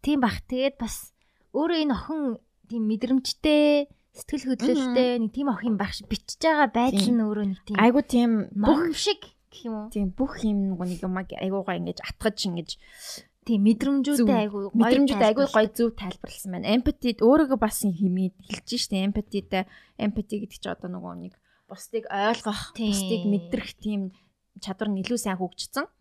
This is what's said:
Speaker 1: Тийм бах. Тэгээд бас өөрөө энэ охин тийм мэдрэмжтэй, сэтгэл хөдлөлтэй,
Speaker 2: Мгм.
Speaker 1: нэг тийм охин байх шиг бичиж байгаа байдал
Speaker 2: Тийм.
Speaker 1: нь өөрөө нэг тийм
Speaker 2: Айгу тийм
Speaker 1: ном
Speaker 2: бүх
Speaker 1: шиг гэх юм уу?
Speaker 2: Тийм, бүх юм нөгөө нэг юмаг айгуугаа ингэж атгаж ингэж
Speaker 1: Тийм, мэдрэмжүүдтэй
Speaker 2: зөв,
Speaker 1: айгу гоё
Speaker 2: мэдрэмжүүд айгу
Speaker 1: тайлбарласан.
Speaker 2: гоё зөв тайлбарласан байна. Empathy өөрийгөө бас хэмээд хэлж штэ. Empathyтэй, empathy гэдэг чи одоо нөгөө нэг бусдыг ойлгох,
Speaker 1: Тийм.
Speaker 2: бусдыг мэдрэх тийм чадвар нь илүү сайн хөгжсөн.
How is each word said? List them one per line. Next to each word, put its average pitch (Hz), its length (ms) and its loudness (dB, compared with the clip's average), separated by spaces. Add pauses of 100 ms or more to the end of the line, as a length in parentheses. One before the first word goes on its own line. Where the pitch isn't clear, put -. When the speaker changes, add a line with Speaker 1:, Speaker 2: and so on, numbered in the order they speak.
Speaker 1:
Тийм 294 160 0
бах. 240 320 0
Тэгээд 262 320 -2
бас - 320 -10 (400)
өөрөө 330 240 2
энэ 294 160 0
охин 294 280 -6 (440)
тийм 226 240 -4
мэдрэмжтэй, 285 960 2 (320)
сэтгэл 262 320 -8
хөдлөлтэй, 254 640 2
Speaker 2:
Мгм. 233 80 -2
Speaker 1:
нэг 220 80 -2
тийм 277 240 -4
охин 220 240 -2
байх 196 160 -4
шиг - 160 -14
бичиж - 320 -8
байгаа 302 320 4
байдал 233 320 2
Speaker 2:
Тийм. 240 80 2
Speaker 1:
нь 233 80 2
өөрөө 214 320 -2
нэг - 80 -14
тийм 208 160 -4
Speaker 2:
Айгу 240 240 8
тийм 240 280 4 (200)
Speaker 1:
ном 294 400 4
Speaker 2:
бүх - 80 -4
Speaker 1:
шиг 403 220 -2 (260)
гэх - 160 -20
юм 226 160 -8
уу? 214 160 -10
Speaker 2:
Тийм, 202 160 0
бүх 262 320 -4
юм 208 160 0 (160)
нөгөө 180 160 -6
нэг 170 160 -6
юмаг 185 220 -4 (100)
айгуугаа 185 400 -4
ингэж 175 240 -8
атгаж - 360 -4 (120)
ингэж 170 200 -8 (760)
Speaker 1:
Тийм, 214 160 2
мэдрэмжүүдтэй 269 600 2
Speaker 2:
зөв, 214 80 6
Speaker 1:
айгу 214 280 0 (120)
гоё - 40 -20
Speaker 2:
мэдрэмжүүд 247 480 4
айгу 220 240 4
Speaker 1:
тайлбарласан. - 80 -6
Speaker 2:
гоё 220 160 4
зөв 233 240 0
тайлбарласан - 560 -12
байна. 180 240 -8
Empathy 247 400 0
өөрийгөө 262 440 6
бас 214 240 -2
хэмээд 185 560 0
хэлж - 300 -12 (100)
штэ. 190 240 -2
Empathyтэй, 196 600 -4 (360)
empathy 208 360 -4 (120)
гэдэг - 160 -20
чи 190 80 -8
одоо 175 160 -10
нөгөө 180 280 -10 (120)
нэг 185 80 -18 (320)
бусдыг 220 400 -10
ойлгох, 208 720 -2
Speaker 1:
Тийм. 214 160 0
Speaker 2:
бусдыг 196 320 -2
мэдрэх 202 420 -2 (140)
тийм 202 320 -6 (480)
чадвар 196 320 -4
нь 190 80 -4
илүү 240 160 -2
сайн 190 240 -4
хөгжсөн. - 460 -8 (120)